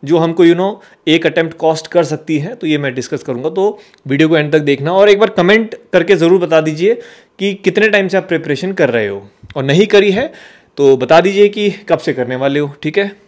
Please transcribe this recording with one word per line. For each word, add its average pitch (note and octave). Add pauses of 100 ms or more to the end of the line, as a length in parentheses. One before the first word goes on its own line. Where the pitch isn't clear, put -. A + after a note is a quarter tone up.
जो D#3
हमको, E3
you E3+
know, F#3+ (320)
एक D#3+
अटेम्प्ट D#3+
कॉस्ट D#3+
कर F3
सकती D3+
हैं, D3
तो -
ये D3+
मैं C#3+
डिस्कस C3+
करूँगा। C3
तो G3 (280)
वीडियो C#3+
को E3
एंड D3+
तक D#3
देखना C#3+
और G3
एक G3+
बार G#3+
कमेंट G#3+ (180)
करके F3+
ज़रूर E3+
बता D#3+
दीजिए D#3+ (460)
कि G3
कितने G3+
टाइम G3+
से F#3
आप F3
प्रिपरेशन D#3+
कर D#3+
रहे A2+
हो, G2 (260)
और C#3
नहीं D#3
करी G3+
है B3+ (440)
तो C3+
बता D#3
दीजिए G3+
कि G#3
कब -
से -
करने B2+
वाले C#3
हो, C#3+
ठीक D3+
है। G3+ (160)